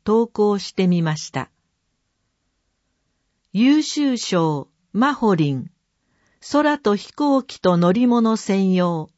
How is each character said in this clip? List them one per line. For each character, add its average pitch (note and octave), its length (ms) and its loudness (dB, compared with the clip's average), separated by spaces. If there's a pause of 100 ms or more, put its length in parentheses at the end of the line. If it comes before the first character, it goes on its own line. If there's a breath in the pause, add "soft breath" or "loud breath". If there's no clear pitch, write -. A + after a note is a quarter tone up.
投 A3+ 220 2
稿 G#3 320 0
し - 140 -14
て F#3 140 0
み F3 160 2
ま D#3 140 -2
し - 140 -12
た。 - 200 -10 (2000)
優 C#4 300 4
秀 C#4+ 340 -2
賞、 D#3+ 520 -2 (240)
マ C4 220 0
ホ G#3 200 2
リ D3+ 180 2
ン。 C3 180 -8 (840)
空 D4 260 0
と G#3 180 0
飛 - 180 -12
行 C#4 280 0
機 - 160 -16
と F3+ 180 2
乗 F3 160 4
り A#3+ 140 2
物 A3+ 300 2
専 G3 360 0
用、 F3 460 -2